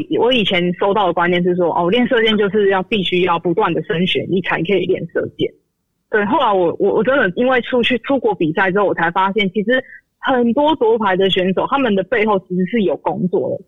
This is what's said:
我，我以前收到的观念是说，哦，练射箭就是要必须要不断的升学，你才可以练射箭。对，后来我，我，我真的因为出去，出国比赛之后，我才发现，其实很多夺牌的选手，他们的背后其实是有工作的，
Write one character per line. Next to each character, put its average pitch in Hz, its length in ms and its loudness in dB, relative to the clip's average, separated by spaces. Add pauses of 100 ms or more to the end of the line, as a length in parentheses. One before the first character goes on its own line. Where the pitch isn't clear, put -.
(180)
我， 113 60 2
我 247 80 2
以 240 100 2
前 180 340 0
收 202 160 0
到 196 140 2
的 175 60 0
观 175 180 0
念 175 140 2
是 180 100 2
说， 175 180 0
哦， 170 160 0
练 240 200 2
射 240 120 2
箭 220 160 2
就 202 140 0
是 208 200 2
要 190 120 0
必 208 180 -4
须 180 220 0
要 175 160 0
不 170 160 -2
断 190 180 0
的 156 120 -2
升 170 200 -2
学， 131 240 -2
你 180 140 0
才 151 200 -4
可 196 120 0
以 - 120 0
练 - 140 -2 (120)
射 - 120 -2 (120)
箭。 - 120 -2 (640)
对， 208 140 0
后 262 160 0
来 247 120 2
我， 180 280 2
我， 196 140 2
我 208 100 0
真 262 120 2
的 214 200 2
因 247 100 0
为 262 140 2
出 247 200 -2
去， 240 200 0
出 277 180 -2
国 220 160 0
比 165 200 -2
赛 190 180 0
之 190 80 0
后， 202 60 2
我 165 80 0
才 165 180 -2
发 190 200 0
现， 196 200 -2
其 214 100 -2
实 247 180 0 (380)
很 240 340 0
多 294 240 2
夺 226 220 2
牌 202 160 0
的 190 160 2
选 185 240 0
手， 175 160 -2
他 269 80 0
们 240 160 0
的 190 80 0
背 214 240 0
后 202 220 2
其 180 80 -4
实 185 100 0
是 226 160 -2
有 160 140 0
工 165 320 -4
作 143 220 -2
的， - 180 -6